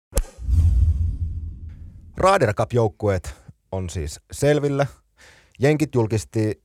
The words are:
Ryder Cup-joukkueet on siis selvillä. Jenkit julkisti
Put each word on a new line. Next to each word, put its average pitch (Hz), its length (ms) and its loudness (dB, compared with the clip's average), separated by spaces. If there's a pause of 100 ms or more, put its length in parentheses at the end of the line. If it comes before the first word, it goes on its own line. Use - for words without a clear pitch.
(2250)
Ryder 180 380 4
Cup-joukkueet 107 800 -2 (380)
on 92 180 -6
siis 73 300 -8 (120)
selvillä. 143 540 0 (720)
Jenkit 143 360 2
julkisti 110 720 0